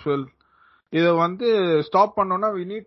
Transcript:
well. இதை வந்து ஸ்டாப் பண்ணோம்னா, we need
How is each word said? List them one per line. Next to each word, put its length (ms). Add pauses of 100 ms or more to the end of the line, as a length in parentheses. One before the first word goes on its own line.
well. 180 (640)
இதை 220
வந்து 720
ஸ்டாப் 360
பண்ணோம்னா, 340
we 100
need 240